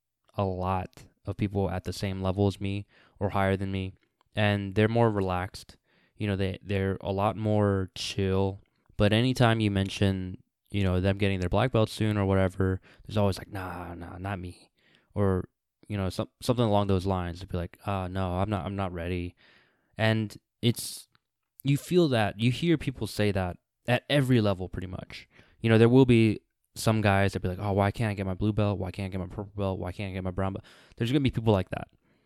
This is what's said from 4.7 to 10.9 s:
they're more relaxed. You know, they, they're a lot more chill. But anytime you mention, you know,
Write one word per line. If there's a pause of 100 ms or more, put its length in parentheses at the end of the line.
they're
more
relaxed. (400)
You
know,
they,
they're
a
lot
more
chill. (380)
But
anytime
you
mention, (340)
you
know,